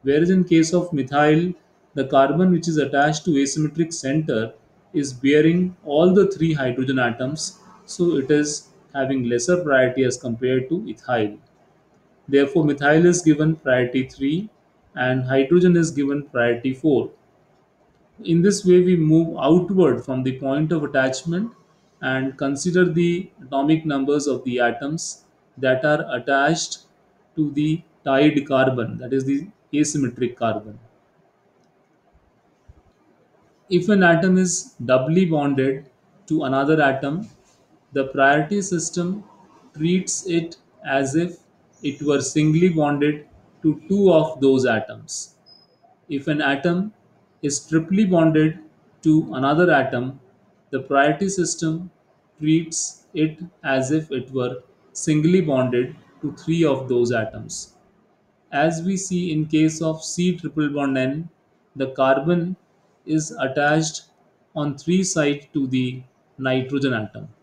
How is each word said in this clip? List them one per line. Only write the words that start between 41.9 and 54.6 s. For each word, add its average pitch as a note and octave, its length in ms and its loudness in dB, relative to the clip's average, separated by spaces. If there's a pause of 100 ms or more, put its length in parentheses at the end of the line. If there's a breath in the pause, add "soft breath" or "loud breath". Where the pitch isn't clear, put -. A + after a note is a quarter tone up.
were C#3+ 200 0
singly D#3 480 2
bonded D3 580 -2 (360)
to D3+ 260 0
two G3 240 4
of D#3 260 0
those C3+ 260 2
atoms. A2 720 -6 (720)
If C#3 200 -6
an D3+ 140 0
atom F3+ 520 0 (480)
is - 260 -6
triply D#3+ 380 2
bonded D#3+ 540 4 (440)
to D#3 300 2
another D3+ 380 2
atom, C3 480 0 (500)
the C3+ 120 -6
priority D3 480 0
system E3+ 600 -4 (500)
treats D#3+ 760 -2
it D#3 260 -2 (240)
as C3+ 280 -2
if D#3 200 -2
it C3 200 -8
were B2 300 -6 (320)